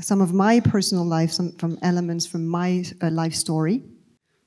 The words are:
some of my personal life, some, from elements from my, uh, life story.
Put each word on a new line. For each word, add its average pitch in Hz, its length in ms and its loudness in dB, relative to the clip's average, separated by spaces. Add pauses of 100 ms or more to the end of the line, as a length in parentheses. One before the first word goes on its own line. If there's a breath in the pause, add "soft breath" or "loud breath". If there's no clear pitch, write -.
some 196 180 2
of 175 120 2
my 214 280 4
personal 190 460 0
life, 165 240 2
some, 175 280 -4
from 165 240 -4
elements 175 440 -2
from 165 180 -6
my, 180 380 -2 (180)
uh, 165 80 0
life 165 260 -2
story. 165 500 -2 (640)